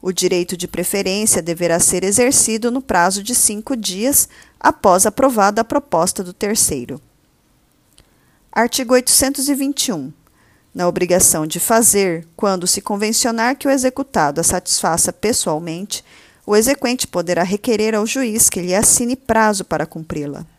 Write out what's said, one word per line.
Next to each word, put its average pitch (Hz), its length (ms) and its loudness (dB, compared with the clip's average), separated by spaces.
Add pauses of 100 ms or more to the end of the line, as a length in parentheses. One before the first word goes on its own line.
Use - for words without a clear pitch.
O 185 120 -4
direito 180 420 0
de 175 140 -8
preferência 196 720 0
deverá 170 400 0
ser 185 240 0
exercido 226 640 2
no 262 120 -4
prazo 190 400 0
de 233 120 -6
cinco 214 400 -2
dias 214 540 -2 (320)
após 190 460 4
aprovada 220 560 2
a - 20 0
proposta 190 580 -2
do 180 120 -12
terceiro. 147 640 -4 (1500)
Artigo 240 400 0
oitocentos 262 560 2
e 285 60 2
vinte 277 320 -2
e 233 80 -4
um. 151 180 -8 (600)
Na 175 140 0
obrigação 175 580 2
de 156 120 -6
fazer, 196 680 2 (100)
quando 190 300 -2
se 190 160 -2
convencionar 226 760 -2
que - 100 -6
o 277 40 2
executado 254 680 0
a 170 40 -2
satisfaça 180 680 0
pessoalmente, 175 960 -4 (400)
o 202 100 0
exequente 247 520 0
poderá 170 360 -2
requerer 208 520 0
ao 214 100 0
juiz 233 460 0
que 190 100 -6
lhe 180 140 -2
assine 240 420 2
prazo 214 480 0
para 160 220 -4
cumpri-la. 156 580 -10 (140)